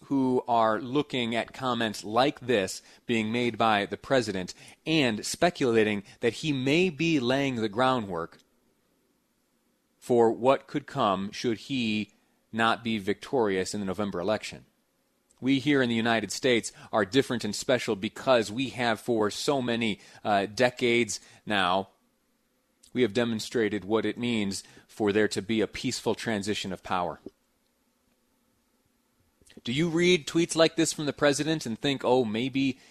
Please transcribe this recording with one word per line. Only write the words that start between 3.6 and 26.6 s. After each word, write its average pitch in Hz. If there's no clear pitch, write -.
the 98
president 104
and 127
speculating 113
that 117
he 156
may 143
be 160
laying 131
the 110
groundwork 101
for 117
what 120
could 147
come 101
should 117
he 110
not 113
be 113
victorious 98
in 104
the 101
November 95
election. 90
We 135
here 139
in 120
the 117
United 113
States 120
are 110
different 120
and 104
special 123
because 107
we 123
have 117
for 110
so 143
many, 117
uh, 101
decades 120
now, 95
we 127
have 110
demonstrated 110
what 104
it 104
means 110
for 104
there 104
to -
be 107
a 95
peaceful -
transition 101